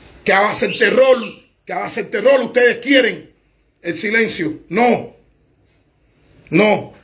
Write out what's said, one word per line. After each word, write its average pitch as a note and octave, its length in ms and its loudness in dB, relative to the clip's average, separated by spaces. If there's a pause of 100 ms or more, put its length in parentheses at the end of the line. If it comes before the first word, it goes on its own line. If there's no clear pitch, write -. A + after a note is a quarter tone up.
(240)
Que G3 100 0
a G3 60 2
base G#3 300 -2
de - 100 -10
terror, B3+ 380 4 (460)
que F#3 100 -12
a F3 60 -6
base G3+ 240 -8
de - 60 -14
terror B3+ 320 2
ustedes A#3+ 360 0
quieren A#3 540 0 (520)
el E3+ 120 -6
silencio. G#3 760 -4
No, A3+ 460 0 (1300)
no. G3 440 0 (100)